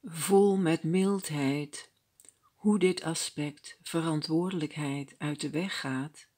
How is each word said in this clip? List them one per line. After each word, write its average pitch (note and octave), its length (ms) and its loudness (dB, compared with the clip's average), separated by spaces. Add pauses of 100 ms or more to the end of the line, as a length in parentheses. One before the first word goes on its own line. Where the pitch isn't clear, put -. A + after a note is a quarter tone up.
Voel G3 500 4
met E3 260 2
mildheid D#3 1080 0 (640)
hoe G#3 240 2
dit F#3 240 2
aspect - 800 -6
verantwoordelijkheid D#3 1400 -2
uit D3 240 -4
de D3 80 -4
weg F3+ 300 -4
gaat C3+ 480 -6 (100)